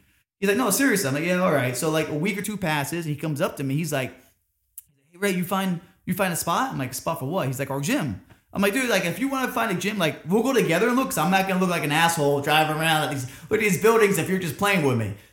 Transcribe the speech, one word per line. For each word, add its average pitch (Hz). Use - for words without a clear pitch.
He's 196
like, 202
"No, 240
seriously." 214
I'm 131
like, 156
"Yeah, 180
all 180
right." 127
So, 160
like, 156
a 151
week 190
or -
two 202
passes, 156
and 151
he 143
comes 156
up -
to 143
me. 135
He's 151
like, 131
"Hey, 175
Ray, 196
you 180
find, 190
you 180
find 185
a 156
spot?" 220
I'm 156
like, 123
"A -
spot 165
for 135
what?" 160
He's 131
like, 139
"Our 139
gym." 151
I'm -
like, 202
"Dude, 254
like, 190
if 170
you 262
wanna 262
find 220
a -
gym, 202
like, 156
we'll 196
go 269
together 180
and 247
look, 262
'cause -
I'm 165
not 190
gonna 185
look 185
like 165
an 151
asshole 147
driving 151
around 160
at 139
these, 135
look 214
at 214
these 175
buildings 214
if 151
you're 190
just 165
playing 190
with 123
me." 104